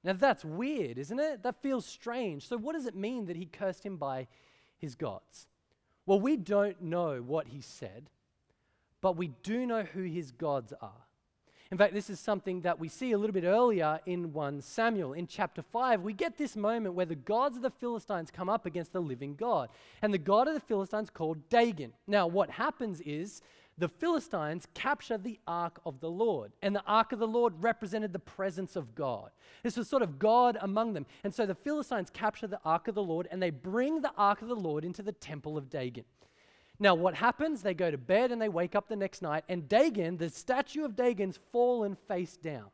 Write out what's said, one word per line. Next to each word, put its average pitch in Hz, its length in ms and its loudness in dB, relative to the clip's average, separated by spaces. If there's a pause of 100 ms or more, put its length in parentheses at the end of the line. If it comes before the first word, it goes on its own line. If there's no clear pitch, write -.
Now, 185 100 0
that's 208 320 4
weird, 165 540 -4
isn't 165 200 -6
it? 294 220 -2
That 247 220 -4
feels 269 220 0
strange. 220 600 -6
So 240 100 -4
what 247 160 -4
does 302 120 -4
it 190 100 -8
mean 214 300 -4
that 170 100 -6
he 175 120 -8
cursed 190 360 -6
him 196 140 -8
by 131 300 -4 (500)
his 143 160 -8
gods? - 540 -8 (580)
Well, 196 140 6
we 269 180 2
don't 202 440 0
know 160 420 -2
what 143 240 -2
he 131 140 -14
said, 117 500 -16 (920)
but 185 160 2
we 175 120 -2 (120)
do 240 240 -2
know 226 160 0
who 185 220 -6
his 160 280 -6
gods 139 480 -2
are. 110 260 -16 (640)
In 185 80 -6
fact, 185 160 6
this 202 160 -6
is 190 120 -10
something 185 400 -4
that 175 180 0
we 160 80 -6
see 254 240 -4
a 208 60 4
little 208 160 0
bit 185 100 0
earlier 180 600 4
in 175 260 -4
one 143 300 -4
Samuel. 208 500 -2
In 165 160 -6
chapter - 340 -4
five, 233 400 2
we 208 120 -4
get 330 240 -4
this 294 180 -4
moment 214 400 0
where 185 100 2
the 165 80 -4
gods 233 440 0
of 240 40 -8
the 262 80 0
Philistines 208 600 -6
come 180 160 -6
up 214 180 0
against 170 280 -6
the 185 80 -2
living 139 340 -6
God. 180 340 0 (320)
And 208 120 2
the 190 40 2
god 202 300 4
of 320 60 0
the 294 80 -2
Philistines 208 480 -2
called 160 400 -6
Dagon. 220 420 2 (160)
Now, 202 180 4
what 175 260 2
happens 220 500 -4
is 156 400 -8 (360)
the 165 120 0
Philistines 180 760 -2 (100)
capture - 420 -2
the 202 280 -8
ark 170 400 -4
of 135 140 -8
the 160 100 -6
Lord. 170 520 0
And 202 120 0
the 202 120 -2
ark 220 260 4
of 233 80 -4
the 226 80 2
Lord 220 340 2
represented 214 520 -2
the 190 60 -6
presence 190 580 -6
of 117 180 -8
God. 127 360 -4 (300)
This - 140 -2
was 233 140 -4
sort 262 140 4
of 151 140 -4
God 226 440 6
among 208 320 -2
them. 143 120 -6 (200)
And 196 100 -2
so 226 100 2
the 190 80 -2
Philistines 262 560 -4
capture - 380 -4
the 190 160 -8
ark 165 240 2
of 185 80 -4
the 208 80 0
Lord, 170 260 -2
and 185 140 -2
they 175 60 2
bring 233 500 0
the 269 180 -2
ark 202 240 4
of 220 60 -10
the 240 80 -2
Lord 160 300 -2
into 180 180 -8
the 208 80 -4
temple 151 460 -8
of 139 120 -8
Dagon. 123 360 -6 (760)
Now, 196 140 8
what 175 220 4
happens? 247 480 2
They 190 100 2
go 170 160 2
to 147 80 0
bed 202 340 4
and 233 80 -2
they 220 100 2
wake 175 260 0
up 202 120 2
the 220 80 -4
next 196 280 -4
night, 156 260 0
and 175 180 -2
Dagon, 202 500 4
the 165 120 -2
statue 277 560 -2
of 226 100 -4
Dagon's 202 440 0 (120)
fallen 240 440 2 (120)
face 185 300 -4
down. 127 360 -8